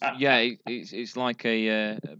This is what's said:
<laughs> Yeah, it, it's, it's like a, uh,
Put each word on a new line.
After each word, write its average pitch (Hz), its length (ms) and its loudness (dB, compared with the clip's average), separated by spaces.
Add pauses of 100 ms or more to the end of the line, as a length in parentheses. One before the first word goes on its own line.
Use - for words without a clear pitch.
<laughs> 127 120 -2
Yeah, 135 200 6
it, 117 280 0
it's, 107 260 -8
it's 107 240 -8
like 123 280 0
a, 110 260 2 (220)
uh, 107 60 -8 (220)